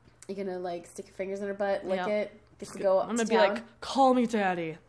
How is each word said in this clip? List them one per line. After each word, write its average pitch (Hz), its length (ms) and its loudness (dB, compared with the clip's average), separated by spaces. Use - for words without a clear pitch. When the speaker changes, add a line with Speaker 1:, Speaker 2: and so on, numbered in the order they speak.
Speaker 1:
You 196 80 -8
gonna, 185 240 -6
like, 175 280 -8
stick - 200 -14
your - 80 -20
fingers 196 260 -6
in 202 60 -6
her 196 60 -4
butt, 196 320 -2
lick 185 120 0
Speaker 2:
Yeah. 185 100 -2
Speaker 1:
it, 208 240 -2
get - 0 -
to 202 140 -10
Speaker 2:
Just 190 60 -12
Speaker 1:
go 190 200 4
Speaker 2:
I'm - 80 0
gonna 226 160 -2
Speaker 1:
to - 60 2
Speaker 2:
be 226 60 4
Speaker 1:
town? 208 200 6
Speaker 2:
like, - 260 -12
"Call 262 320 4
me 247 120 4
daddy. 185 520 -2